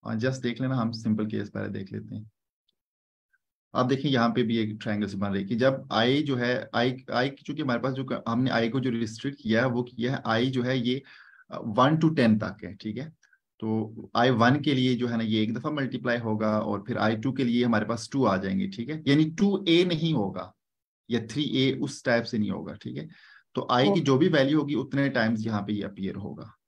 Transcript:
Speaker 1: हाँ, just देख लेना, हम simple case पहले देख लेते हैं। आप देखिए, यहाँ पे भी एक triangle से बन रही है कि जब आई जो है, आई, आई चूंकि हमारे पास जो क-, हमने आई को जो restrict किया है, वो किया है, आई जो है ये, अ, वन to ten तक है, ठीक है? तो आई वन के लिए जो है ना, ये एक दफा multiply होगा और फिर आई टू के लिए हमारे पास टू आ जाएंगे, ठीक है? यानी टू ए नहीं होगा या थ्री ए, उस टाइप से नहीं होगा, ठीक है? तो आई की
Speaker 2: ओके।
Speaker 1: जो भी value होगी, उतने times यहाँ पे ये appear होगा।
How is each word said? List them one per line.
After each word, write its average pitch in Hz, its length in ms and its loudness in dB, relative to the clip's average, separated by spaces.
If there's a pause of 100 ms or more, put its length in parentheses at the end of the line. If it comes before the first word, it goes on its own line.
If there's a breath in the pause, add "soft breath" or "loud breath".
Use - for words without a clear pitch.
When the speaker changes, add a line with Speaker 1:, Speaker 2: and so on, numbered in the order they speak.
Speaker 1:
हाँ, 113 140 -4
just 127 220 -2
देख 120 200 -4
लेना, 131 140 -2
हम 113 160 -2
simple 107 340 -2
case 104 240 -6
पहले 101 200 -8
देख 98 220 -10
लेते 110 240 -10
हैं। 107 160 -12 (1400)
आप 123 100 2
देखिए, 135 260 0
यहाँ 117 180 4
पे 113 140 0
भी 113 140 0
एक 107 240 -2
triangle 104 260 -2
से 95 100 -8
बन 101 100 -2
रही 98 140 -2
है 98 60 -6
कि 120 80 -2
जब 135 360 2
आई 127 320 2
जो 139 120 0
है, 120 400 -2
आई, 127 380 0
आई 127 160 0
चूंकि 147 320 -10
हमारे 123 180 -2
पास 131 140 -2
जो 131 120 -6
क-, 127 220 -6
हमने 120 240 0
आई 117 180 2
को 131 100 -2
जो 127 100 -2
restrict 117 520 -6
किया 110 200 2
है, 131 60 2
वो 120 160 0
किया 123 320 -4
है, 135 100 -8
आई 113 240 0
जो 127 140 -2
है 131 140 0
ये, 123 260 -2 (480 loud breath)
अ, - 60 -10
वन 123 400 4
to 160 180 4
ten 110 240 6
तक 92 240 -6
है, 87 120 -12
ठीक 107 220 -10
है? 156 160 -12 (460 soft breath)
तो 110 360 -4 (200)
आई 120 140 6
वन 123 320 4
के 147 120 2
लिए 127 220 2
जो 117 120 -2
है 120 100 -2
ना, 113 60 0
ये 110 200 2
एक 113 100 -2
दफा 123 160 -4
multiply 123 480 -2
होगा 107 420 0
और 101 280 -4
फिर 120 100 -4
आई 107 180 2
टू 113 160 -2
के 135 120 -2
लिए 120 220 2
हमारे 110 200 2
पास 110 260 -6
टू 135 140 2
आ 98 120 4
जाएंगे, 95 300 -2
ठीक 117 220 -8
है? 151 180 -8
यानी 151 180 6
टू 190 420 0
ए 170 180 6
नहीं 165 280 0
होगा 95 400 -4 (580)
या 117 80 0
थ्री 113 240 -4
ए, 135 360 0
उस - 240 -6
टाइप 117 200 2
से 117 140 -4
नहीं 104 140 0
होगा, 90 220 -8
ठीक 117 240 -12
है? 160 120 -12 (460 loud breath)
तो 123 160 -4
आई 123 140 6
की 151 60 4
Speaker 2:
ओके। 185 100 4
Speaker 1:
जो 135 160 4
भी 160 100 4
value 151 320 4
होगी, 143 160 -2
उतने 139 340 0
times 113 360 0
यहाँ 107 160 -2
पे 101 120 -4
ये 104 100 -4
appear - 320 -8
होगा। - 400 -12 (120)